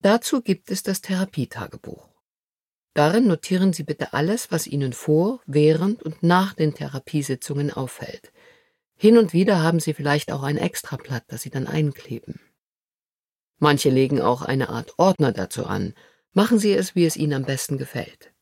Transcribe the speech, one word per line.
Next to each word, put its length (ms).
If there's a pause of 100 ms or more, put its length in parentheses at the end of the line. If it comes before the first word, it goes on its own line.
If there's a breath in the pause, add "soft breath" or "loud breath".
Dazu 400
gibt 300
es 140
das 160
Therapietagebuch. 1080 (880)
Darin 320
notieren 460
Sie 100
bitte 300
alles, 400
was 160
Ihnen 240
vor, 540
während 580
und 180
nach 300
den 220
Therapiesitzungen 1000
auffällt. 600 (640 soft breath)
Hin 220
und 140
wieder 300
haben 180
Sie 140
vielleicht 360
auch 140
ein 120
Extrablatt, 680
das 160
Sie 80
dann 160
einkleben. 760 (1160)
Manche 320
legen 300
auch 220
eine 260
Art 300
Ordner 340
dazu 340
an. 280 (380 soft breath)
Machen 260
Sie 140
es, 220
wie 120
es 100
Ihnen 180
am 100
besten 340
gefällt. 640